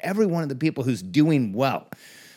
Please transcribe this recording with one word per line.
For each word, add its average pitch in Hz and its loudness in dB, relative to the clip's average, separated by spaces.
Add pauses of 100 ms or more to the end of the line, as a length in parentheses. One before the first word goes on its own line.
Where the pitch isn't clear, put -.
every 202 0
one 170 -2
of 143 -6
the 135 -6
people 139 -2
who's 120 -2
doing 127 2
well, 127 0 (500)